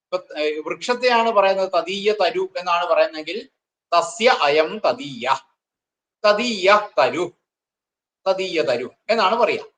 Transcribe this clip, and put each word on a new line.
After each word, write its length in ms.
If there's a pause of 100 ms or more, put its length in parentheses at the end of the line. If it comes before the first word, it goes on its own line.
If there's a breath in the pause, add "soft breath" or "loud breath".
ഇപ്പൊ, 340
ഏ, 260
വൃക്ഷത്തെയാണ് 680
പറയുന്നത് 380
തദീയ 440
തരു 460
എന്നാണ് 280
പറയുന്നതെങ്കിൽ 520 (540)
തസ്യ 360 (140)
അയം 360
തദീയ, 480 (1000)
തദീയ 440 (300)
തരു, 260 (1000)
തദീയ 360
തരു 280 (200)
എന്നാണ് 260
പറയാ. 280 (140)